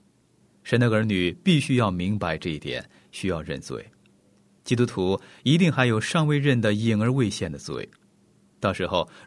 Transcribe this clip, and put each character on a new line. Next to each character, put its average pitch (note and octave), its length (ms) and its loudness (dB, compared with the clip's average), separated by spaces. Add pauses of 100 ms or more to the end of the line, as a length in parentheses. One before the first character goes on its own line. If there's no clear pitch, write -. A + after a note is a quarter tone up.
(640)
神 A#2+ 160 2
的 A#2+ 100 4
儿 A2 140 2
女 F#2 260 2 (140)
必 D#3+ 160 4
须 C3+ 160 0
要 A2 140 2
明 F#2 280 -2
白 E2 180 -2
这 E2 140 -6
一 D2+ 80 -4
点， B1+ 260 -8 (280)
需 - 160 -6
要 E2+ 120 -2
认 C#2 200 -8
罪。 A#1+ 280 -12 (760)
基 B2+ 100 -2
督 A#2 120 4
徒 F#2+ 340 -2 (240)
一 D#3 140 4
定 F3 120 4
还 B2+ 160 2
有 A2 140 2
尚 D#3 260 0
未 D3 120 2
认 C#3 220 2
的 G#2+ 120 2
隐 G#2+ 280 0
而 A#2+ 120 2
未 B2+ 160 0
现 F2 240 -6
的 C#2 60 -12
罪， - 300 -10 (720)
到 G2 140 0
时 F2+ 140 -4
候 E2+ 220 -2 (180)